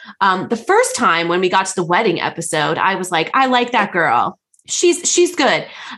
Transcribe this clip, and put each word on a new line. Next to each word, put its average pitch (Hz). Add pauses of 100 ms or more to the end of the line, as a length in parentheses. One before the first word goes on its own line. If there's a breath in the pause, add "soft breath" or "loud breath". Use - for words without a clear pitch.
(220 loud breath)
um, 190
the 233
first 453
time 170
when 175
we 190
got 190
to -
the 185
wedding 175
episode, 156
I 190
was 180
like, 165
"I 269
like 247
that 208
girl. 143 (260)
She's, -
she's 349
good." 180 (300 loud breath)